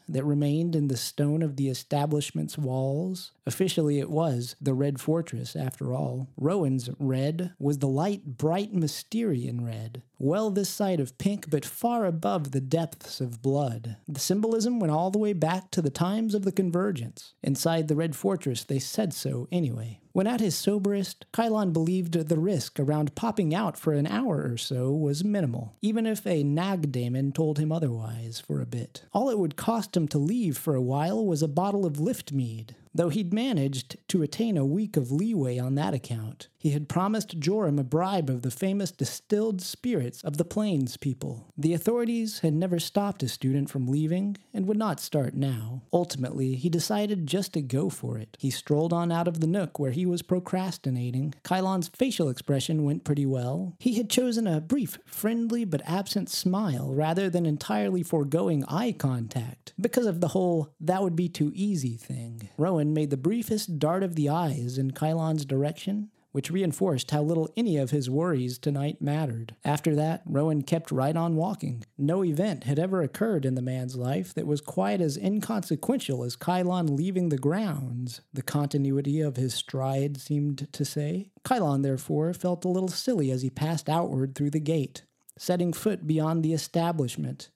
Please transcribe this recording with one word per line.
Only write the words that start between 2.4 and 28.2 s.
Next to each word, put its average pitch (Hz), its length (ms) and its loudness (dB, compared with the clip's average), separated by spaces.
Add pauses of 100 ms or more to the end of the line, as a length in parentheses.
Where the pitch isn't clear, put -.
walls, 143 760 -2 (140)
officially 151 540 2
it - 120 -4
was 131 500 0
the 139 140 0
Red 139 260 0
Fortress 156 540 -2
after 135 360 -4
all, 131 460 -4
Rowan's 135 520 0 (100)
red 147 600 0
was 143 200 0
the 139 80 2
light, 147 500 -2
bright 190 360 0
Mysterian 143 920 -2
red, 117 380 -8 (160)
well 196 320 2
this 190 180 0
side 190 300 0
of 127 180 -4
pink 202 320 -2
but 147 160 2
far 233 400 0
above 170 460 0
the 135 100 0
depths 160 580 -2
of 120 220 -6
blood. 123 560 0 (100)
The 139 120 -6
symbolism 226 600 2
went 165 120 2
all 165 180 2
the 202 100 2
way 208 140 2
back 175 380 0
to 190 100 0
the 143 80 0
times 208 460 0
of 202 80 0
the 190 80 0
Convergence. 175 920 -2
Inside 160 460 2
the 151 80 2
Red 160 200 0
Fortress 170 480 -2
they 135 160 -2
said 175 360 -2
so 127 360 -4
anyway. 117 460 -2 (160)
When 190 140 2
at 240 140 0
his 202 140 2
soberest, 202 760 0
Kylon 214 400 2
believed 170 400 2
the 160 260 2
risk 160 440 0
around 147 340 2
popping 202 400 2
out 196 220 0
for 156 160 0
an 143 120 2
hour 196 460 0
or 117 60 -4
so 127 340 -2
was 147 320 0
minimal, 139 580 -2
even 220 240 2
if 214 220 -2
a 160 160 4
Nag 156 480 2
Daemon 127 400 0
told 156 260 0
him 156 140 2
otherwise 117 720 -4